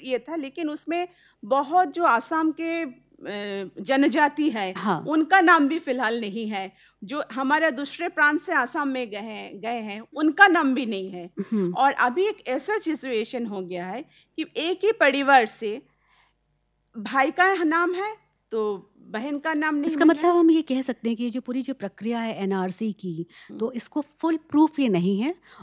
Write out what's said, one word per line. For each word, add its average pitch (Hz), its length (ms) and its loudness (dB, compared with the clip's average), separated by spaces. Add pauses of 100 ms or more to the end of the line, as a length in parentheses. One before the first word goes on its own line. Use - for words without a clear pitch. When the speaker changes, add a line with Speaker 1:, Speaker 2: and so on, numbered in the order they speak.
Speaker 1:
ये 254 160 -4
था, 302 160 -12
लेकिन 302 340 -6
उसमें 339 380 -6 (380)
बहुत 285 480 2
जो 339 100 -4
Assam 320 580 2
के, 330 480 -6 (100)
अ, 196 500 -8 (120)
जनजाति 285 680 2
है, 196 280 -4
Speaker 2:
हाँ। 180 300 -2
Speaker 1:
उनका 320 340 4
नाम 330 260 6
भी 320 120 -2
फिलहाल 240 420 -2
नहीं 214 260 -6
है। 190 260 -8 (300)
जो 262 280 -6
हमारे 285 400 2
दूसरे 285 380 -6
प्रांत 302 300 2
से 370 140 -6
असम 277 340 0
में 254 220 -6
गए 202 80 -10
हैं, 202 440 -12
गए 233 200 -6
हैं, 214 200 -10 (140)
उनका 311 320 6
नाम 311 260 2
भी 262 120 -2
नहीं 196 260 -6
है। 175 200 -12 (200)
Speaker 2:
हम्म। 185 220 0
Speaker 1:
और 262 200 2
अभी 254 340 0
एक 415 200 -8
ऐसा 392 300 -2
situation 247 680 -4
हो 202 160 -8
गया 180 260 -8
है 220 140 -10 (340)
कि 320 100 -6 (100)
एक 339 280 -4
ही 427 80 4
परिवार 277 540 4
से 220 360 -6 (1160)
भाई 262 340 0
का 370 320 2
नाम 339 300 2
है, 415 220 -6 (360)
तो 208 460 -4
बहन 277 420 -8
का 320 140 -2
नाम 302 220 0
नहीं 285 100 0
Speaker 2:
इसका 320 200 2
Speaker 1:
मिल 311 120 6
रहा 311 60 -8
Speaker 2:
मतलब 349 100 4
Speaker 1:
है। 349 60 4
Speaker 2:
हम 330 120 6
ये 320 100 4
कह 262 200 -2
सकते 233 280 -4
हैं 220 80 -2
कि 240 60 -6
ये 240 60 -4
जो 247 120 -6
पूरी 247 200 -6
जो 262 120 -6
प्रक्रिया 226 460 -8
है 226 240 -6
एनआरसी 190 480 -2
की, 170 360 -8 (220)
Speaker 1:
हम्म। 208 100 -12
Speaker 2:
तो 233 120 -2
इसको 254 300 -6
फुल 330 360 -2
proof 302 420 2
ये 262 100 2
नहीं 190 320 2
है 320 140 -2 (280)